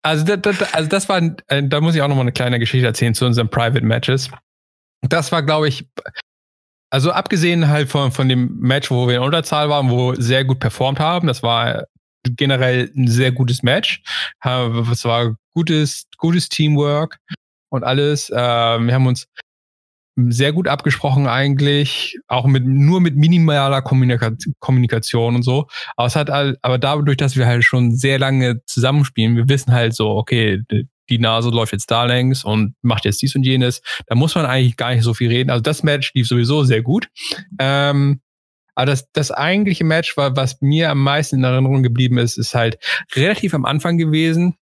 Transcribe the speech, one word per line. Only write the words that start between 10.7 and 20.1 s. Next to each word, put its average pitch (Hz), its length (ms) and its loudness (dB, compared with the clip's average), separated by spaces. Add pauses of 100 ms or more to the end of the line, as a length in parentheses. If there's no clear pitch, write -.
haben, 170 260 0
das 131 160 -2
war 117 420 -2 (400)
generell 127 720 0
ein 127 120 2
sehr 127 240 2
gutes 127 320 -2
Match. 139 380 0 (380)
Ha-, 127 280 -2 (220)
es 120 140 -2
war 117 320 0 (160)
gutes, 156 540 -2 (100)
gutes 170 320 0
Teamwork 147 680 0 (500)
und 131 140 -4
alles. 143 520 -2
Ähm, 117 520 0
wir 123 80 2
haben 131 120 2
uns 123 200 -2 (960)